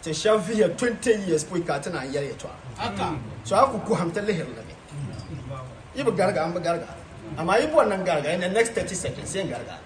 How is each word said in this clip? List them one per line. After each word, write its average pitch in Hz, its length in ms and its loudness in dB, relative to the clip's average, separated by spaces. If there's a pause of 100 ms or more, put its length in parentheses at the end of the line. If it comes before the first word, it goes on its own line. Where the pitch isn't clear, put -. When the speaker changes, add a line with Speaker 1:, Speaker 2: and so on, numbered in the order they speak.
Speaker 1:
Ti 160 100 -4
shɛba 214 280 4
vihiya 208 380 4
twenty 240 340 2
years 185 320 4
pɔi 170 220 -2
ka 147 140 0
ti 185 100 -4
naan 139 240 -4
yɛli 143 180 -2
yɛltɔɣa. - 240 -12 (220)
Speaker 2:
Haka. 196 400 -4 (260)
Speaker 1:
So 190 120 0
a 262 120 8
ku 226 120 -2
kuham 175 340 0
ti 208 80 -2
lihiri 196 340 -2
li - 120 -12
mi. - 60 -16 (1200)
Yi 269 80 -4
bi 240 80 4
gariga, 170 340 2
an 170 80 -2
bi 180 60 -2
gariga. 165 280 -2 (500)
Amaa 175 220 2
yi 294 80 2
bɔri 294 220 6
niŋ 190 160 0
gariga, 156 280 2
in 185 60 0
the 180 100 0
next 226 240 4
thirty 185 220 -2
seconds, - 400 -6
yɛn 190 140 -2
gariga. 117 360 -8